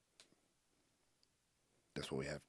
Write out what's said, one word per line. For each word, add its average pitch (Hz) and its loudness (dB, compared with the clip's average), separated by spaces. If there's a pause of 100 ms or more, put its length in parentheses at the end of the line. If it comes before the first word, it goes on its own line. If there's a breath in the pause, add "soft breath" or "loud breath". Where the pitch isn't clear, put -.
(2000)
that's 71 -2
what 67 4
we 69 2
have. 71 0